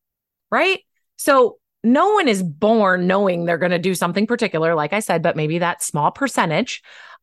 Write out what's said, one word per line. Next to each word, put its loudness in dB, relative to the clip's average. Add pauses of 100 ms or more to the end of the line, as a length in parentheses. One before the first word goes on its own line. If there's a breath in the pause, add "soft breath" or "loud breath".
(520)
right? 0 (380)
So 2 (240)
no 4
one 2
is 0
born 2
knowing 0
they're -2
gonna -2
do -2
something -2
particular, -2
like -4
I -2
said, -2
but 0
maybe -2
that -4
small -2
percentage. -2 (420 loud breath)